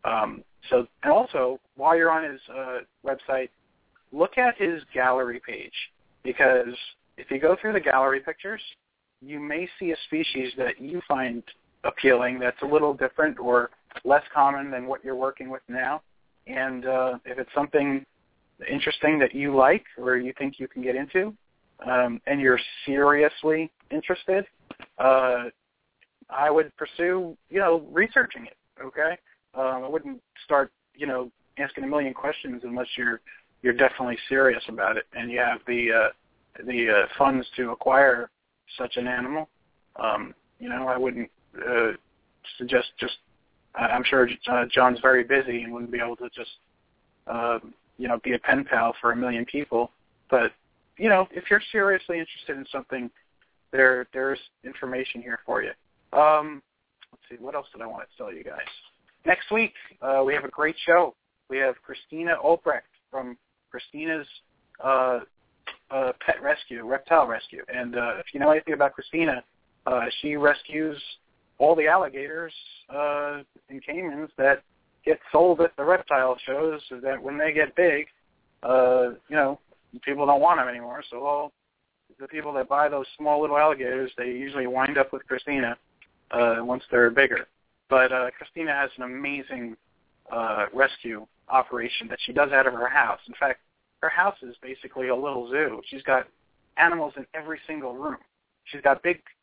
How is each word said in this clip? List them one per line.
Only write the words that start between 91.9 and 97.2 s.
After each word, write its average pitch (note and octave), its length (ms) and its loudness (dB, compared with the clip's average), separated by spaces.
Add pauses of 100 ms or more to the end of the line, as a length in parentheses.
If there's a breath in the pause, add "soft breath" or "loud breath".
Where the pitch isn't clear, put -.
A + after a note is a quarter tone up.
that A2+ 120 -10
she - 140 -10
does C#3+ 180 2
out C3+ 140 6
of B2 80 0
her A#2+ 140 -4
house. B2+ 380 0
In A#2+ 80 -20
fact, - 280 -2 (400)
her D#3+ 80 0
house F#3 320 0
is A#2+ 160 -16
basically C3 500 -10
a B2 80 0
little B2+ 320 -6
zoo. C3 380 -2
She's C3+ 160 -16
got C3 260 0 (480)
animals E3 400 2
in C#3 160 -14